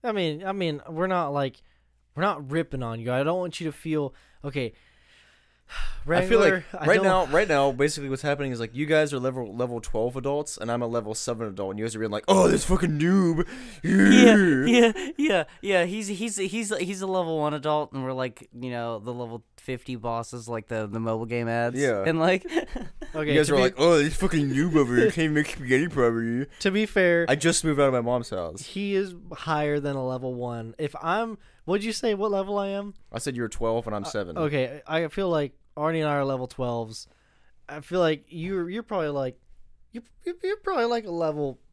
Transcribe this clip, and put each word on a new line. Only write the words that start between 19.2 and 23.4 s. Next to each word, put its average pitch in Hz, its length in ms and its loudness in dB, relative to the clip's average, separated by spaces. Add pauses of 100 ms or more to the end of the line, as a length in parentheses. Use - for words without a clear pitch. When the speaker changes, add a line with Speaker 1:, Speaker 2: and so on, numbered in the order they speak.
Speaker 3:
fifty 127 400 -10
bosses, 117 540 -8
like 113 180 -8
the, 110 200 -4
the 107 120 -6
mobile 113 260 -2
game 117 220 -4
ads. 117 320 -2
Speaker 2:
Yeah. 117 260 0
Speaker 3:
And, 165 140 0
like, 185 260 2
<laughs> - 680 -6
Speaker 1:
Okay, 151 180 -2
Speaker 2:
You 151 60 6
guys 151 80 6